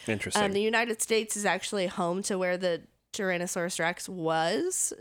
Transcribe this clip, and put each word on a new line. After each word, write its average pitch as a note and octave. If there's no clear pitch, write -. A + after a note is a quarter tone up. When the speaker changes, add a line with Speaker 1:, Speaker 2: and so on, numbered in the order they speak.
Speaker 1:
Interesting. A2
Speaker 2:
Um, G3
the G3+
United A3+
States A3
is G3+
actually F#3
home F3+
to G3+
where F3+
the F3
Tyrannosaurus F3+
Rex E3+
was, F3+